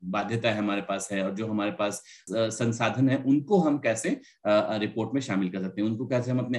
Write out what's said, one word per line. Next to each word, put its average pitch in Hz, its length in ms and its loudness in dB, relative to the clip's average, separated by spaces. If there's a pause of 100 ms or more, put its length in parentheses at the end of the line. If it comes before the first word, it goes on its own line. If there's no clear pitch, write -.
बाध्यता 104 460 -2
है 107 80 0
हमारे 101 220 0
पास 98 320 -4
है, 95 120 0
और 95 100 -2
जो 110 120 -4
हमारे 107 240 0
पास, 101 320 -4 (340)
अ, 113 120 2
संसाधन 117 600 2
है, 131 80 4
उनको 143 420 4
हम 151 200 4
कैसे, 117 300 0 (360)
अ, 104 340 4
report 107 360 -2
में 135 60 0
शामिल 98 280 0
कर 92 140 -4
सकते 92 180 -4
हैं, 104 40 2
उनको 113 220 -2
कैसे 123 240 -2
हम 123 80 2
अपने 120 200 -2